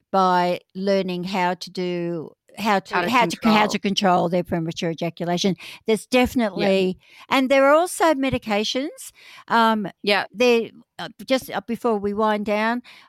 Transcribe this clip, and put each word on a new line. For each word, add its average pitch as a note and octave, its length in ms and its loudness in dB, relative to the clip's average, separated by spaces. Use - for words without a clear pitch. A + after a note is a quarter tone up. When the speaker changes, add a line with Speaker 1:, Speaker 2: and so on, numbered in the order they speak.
Speaker 1:
by F3+ 500 2
learning F#3 500 -2
how F#3 300 -2
to F3+ 160 -14
do, F3 600 -6
how G3+ 220 0
to, - 160 -6
Speaker 2:
How F3+ 80 2
to F3 80 -2
Speaker 1:
how F3+ 160 4
to, E3 100 -4
how G#3+ 160 4
to G#3 140 -4
Speaker 2:
control. - 0 -
Speaker 1:
control F3+ 480 0
their F3 160 -2
premature E3+ 460 -4
ejaculation. F3 680 -2
There's A3 200 0
definitely, G3 920 0
Speaker 2:
Yeah. - 360 -6
Speaker 1:
and C4 140 2
there C4+ 160 6
are C#4+ 80 6
also E4+ 400 2
medications. B3+ 960 -4
Um, A3 400 2
Speaker 2:
Yeah. G3 280 2
Speaker 1:
there, A#3 380 2
uh, E3+ 80 -10
just, - 240 -2
uh, - 160 -4
before A3+ 320 -2
we G3+ 160 -4
wind G#3+ 320 -2
down, A3 360 -2